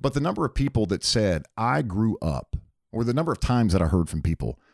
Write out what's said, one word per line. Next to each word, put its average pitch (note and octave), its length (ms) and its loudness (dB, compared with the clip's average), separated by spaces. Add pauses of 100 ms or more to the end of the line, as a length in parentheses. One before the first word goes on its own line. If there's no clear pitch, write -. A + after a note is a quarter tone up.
But C3+ 140 0
the D3 60 0
number E3+ 240 0
of C3+ 100 -4
people C3+ 320 0
that F#2 180 -2
said, F#2+ 400 2 (120)
"I B2+ 260 0
grew A2 400 0
up," C#2+ 340 -4 (360)
or A#2 120 -2
the A#2+ 100 0
number D#3 180 0
of - 80 -6
times A#2+ 320 2
that F2+ 100 4
I E2 60 2
heard E2+ 200 2
from D#2 140 -4
people D#2 360 -2 (160)